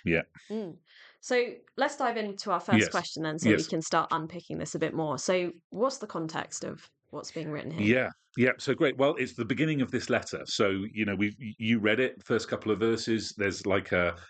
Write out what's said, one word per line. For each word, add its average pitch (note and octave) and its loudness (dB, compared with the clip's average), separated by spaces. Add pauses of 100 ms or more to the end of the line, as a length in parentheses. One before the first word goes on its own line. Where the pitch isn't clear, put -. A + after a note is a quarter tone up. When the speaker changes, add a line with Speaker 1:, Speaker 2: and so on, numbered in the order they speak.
Speaker 1:
Yeah. E2 2 (280)
Speaker 2:
Mm. G#3 -8 (420)
So B3 -2 (200)
let's C#4+ 0
dive B3+ 0
into G#3 -4
our F3 0
first G#3+ 4
Speaker 1:
Yes. F#3 4
Speaker 2:
question E3+ -2
then, D#3 -2
so E3+ 2
we - 6
Speaker 1:
Yes. D#3+ 0
Speaker 2:
can D#3+ 0
start D#3+ 0
unpicking D#3+ -6
this E3 -6
a E3 -2
bit D#3 -2
more. D3+ -2
So F3+ 0 (200)
what's B3+ 0
the G#3+ -12
context - -6
of D3+ -10 (200)
what's - -12
being D#3 -8
written - -8
here? G#2 4
Speaker 1:
Yeah. A#2+ 0 (260)
Yeah. B2 4
So C3 0
great. C3 2
Well, C#3 4
it's B2 -4
the A#2 -4
beginning C#3 0
of B2 0
this B2 -2
letter. G#2 0
So, G2 2 (100)
you G#2+ 0
know, G2+ 0
we've, G#2 0
y-, A2 -10
you A2+ 4
read G#2+ 4
it, - 0
first A2+ 0
couple G#2+ -2
of G2+ 2
verses. A2 0
There's, G2 -2
like, G2 2
a, F2 2 (140)